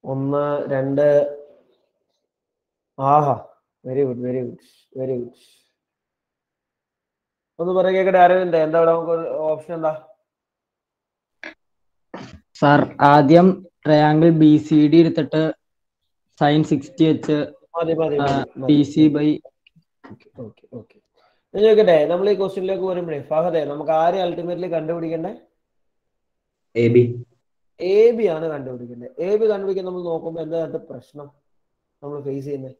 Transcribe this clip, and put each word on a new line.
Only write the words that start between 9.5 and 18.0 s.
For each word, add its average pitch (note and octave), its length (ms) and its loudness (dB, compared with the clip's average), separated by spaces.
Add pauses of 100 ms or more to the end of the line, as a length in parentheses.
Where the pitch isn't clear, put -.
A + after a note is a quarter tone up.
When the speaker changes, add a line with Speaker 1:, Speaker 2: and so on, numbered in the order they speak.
Speaker 1:
option D#3 280 -8
എന്താ? D#3+ 140 -4 (2750)
Speaker 2:
സാർ, C#3+ 200 4 (300)
ആദ്യം D#3 380 6 (360)
triangle D3+ 440 4 (140)
ബി D3+ 80 8 (160)
സി D3+ 120 4 (140)
ഡി E3+ 100 8
എടുത്തിട്ട് D#3 380 -2 (960)
sign D3+ 220 2 (100)
sixty D#3 380 -2
വെച്ച്, D3+ 280 -2 (380)
Speaker 1:
മതി, E3 260 -4